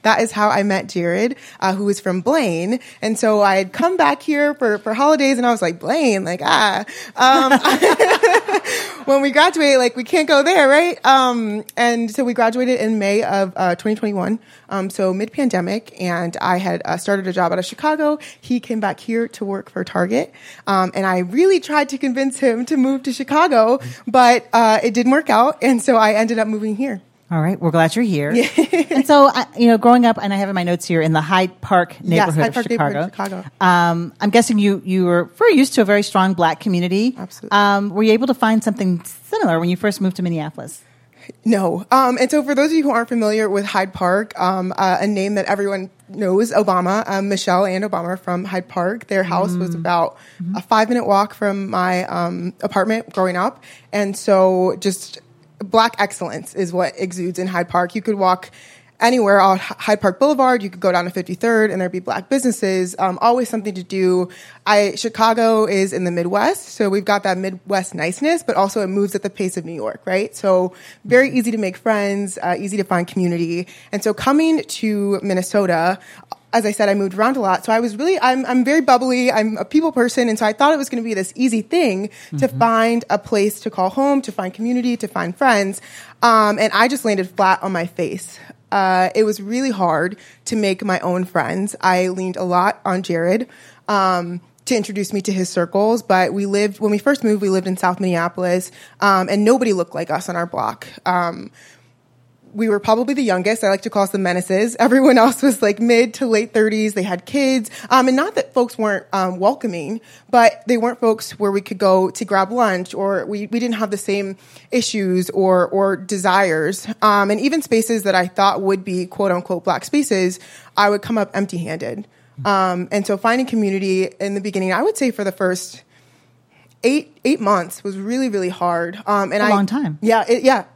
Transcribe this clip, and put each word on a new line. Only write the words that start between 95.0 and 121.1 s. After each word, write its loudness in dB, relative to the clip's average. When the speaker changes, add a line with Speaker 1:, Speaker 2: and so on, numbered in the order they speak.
Speaker 1:
me -4
to -2
his -2
circles. 0
But 2
we -4
lived, -2
when 0
we 0
first 0
moved, 0
we 0
lived 0
in -4
South -2
Minneapolis, -2
um, 2
and 0
nobody 4
looked -4
like -6
us -4
on -6
our -4
block. -6
Um, -2
we -2
were 0
probably 2
the -2
youngest. 0
I 0
like 0
to -8
call 0
us -4
the -2
menaces. -2
<laughs> -12
Everyone 6
else 4
was, 2
like, 2
mid 2
to -4
late -2
thirties. 0
They -2
had -6
kids, 0
um, 4
and 2
not -2
that -4
folks -2
weren't, -2
um, -2
welcoming, -2
but 4
they 2
weren't -2
folks -2
where 0
we -2
could -10
go 4
to -8
grab 0
lunch, 0
or -4
we, -8
we -4
didn't -2
have -4
the -6
same -4
issues -2
or, 2
or 0
desires. 0
Um, 4
and 0
even 0
spaces 0
that 0
I 2
thought 0
would 0
be -4
quote -2
unquote -4
Black -2
spaces, -2
I 4
would 0
come -4